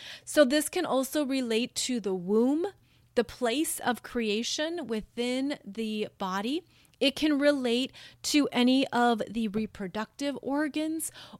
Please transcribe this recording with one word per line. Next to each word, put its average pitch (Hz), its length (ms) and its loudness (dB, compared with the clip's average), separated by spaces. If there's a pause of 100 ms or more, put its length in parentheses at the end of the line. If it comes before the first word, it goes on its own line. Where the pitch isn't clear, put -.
(220)
So 302 220 6
this 294 240 2
can 359 160 -2
also 269 400 0
relate 247 520 -2
to 247 220 -2
the 196 160 -2
womb, 233 520 2 (480)
the 233 100 2
place 247 560 -2
of - 220 -2
creation 240 840 -4
within 247 800 -4
the 214 440 -6 (100)
body. 202 440 -4 (380)
It 269 160 4
can 294 240 2
relate 262 520 2 (300)
to 285 300 2
any 254 340 4
of 240 420 2
the 220 200 -4
reproductive 214 920 -6
organs 311 720 -2 (300)